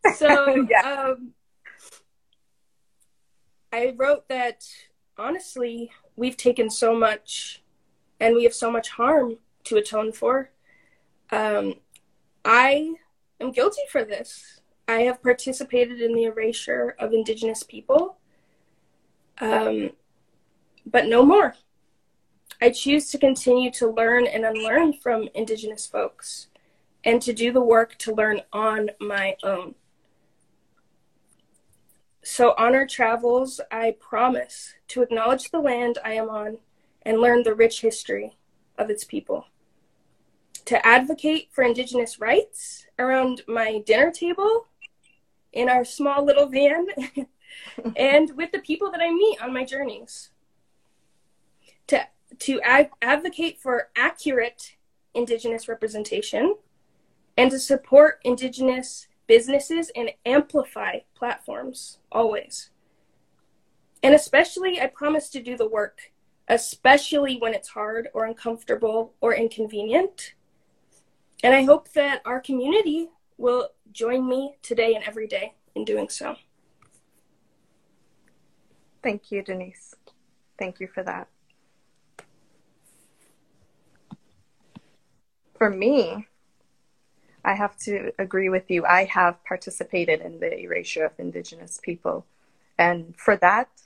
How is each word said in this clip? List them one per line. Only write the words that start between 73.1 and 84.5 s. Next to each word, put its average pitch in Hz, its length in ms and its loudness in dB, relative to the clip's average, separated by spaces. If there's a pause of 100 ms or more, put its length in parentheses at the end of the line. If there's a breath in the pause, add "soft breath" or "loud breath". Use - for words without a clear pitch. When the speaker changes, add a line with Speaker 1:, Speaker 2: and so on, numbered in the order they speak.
Speaker 1:
will 247 320 -2 (220)
join 247 380 -4
me 277 320 -4
today 226 340 0
and 214 80 -10
every 220 240 -10
day 208 280 -8 (180)
in 208 120 -8
doing 208 220 -4
so. - 280 -10 (2750)
Speaker 2:
Thank 208 300 -8
you, 196 100 -8
Denise. 185 540 -14 (600)
Thank 185 220 -12
you 190 80 -12
for 185 160 -10
that. 180 240 -12 (4000)